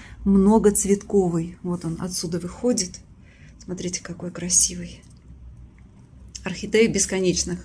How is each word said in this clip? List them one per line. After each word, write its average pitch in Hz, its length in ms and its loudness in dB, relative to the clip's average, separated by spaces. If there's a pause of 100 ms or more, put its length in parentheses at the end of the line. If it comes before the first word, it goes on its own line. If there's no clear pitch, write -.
(260)
многоцветковый. 196 1400 4
Вот 175 220 -4
он 165 140 -4
отсюда 175 400 -6
выходит. 180 600 -4 (640)
Смотрите, 180 400 -8
какой 175 260 -10
красивый. 175 720 -2 (1400)
Орхидея 214 460 2
бесконечно 180 760 0